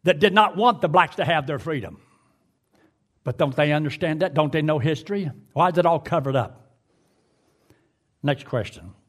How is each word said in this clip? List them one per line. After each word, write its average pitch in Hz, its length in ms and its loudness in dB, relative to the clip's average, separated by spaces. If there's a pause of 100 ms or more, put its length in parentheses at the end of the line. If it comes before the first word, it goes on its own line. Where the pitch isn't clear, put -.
that 170 160 2
did 190 140 4
not 202 240 2
want 233 240 2
the 170 80 -2
blacks 170 280 2
to 175 80 -2
have 151 220 -2
their 143 120 -8
freedom. 127 420 -8 (1200)
But 131 140 -4
don't 139 180 0
they 147 160 2
understand 151 500 -2
that? 180 120 -2
Don't 151 180 2
they 156 120 0
know 156 160 0
history? 160 500 -4 (240)
Why 170 160 2
is 170 80 0
it 175 80 2
all 165 140 4
covered 139 360 -2
up? - 400 -6 (1500)
Next 143 220 -2
question. 101 480 -8 (160)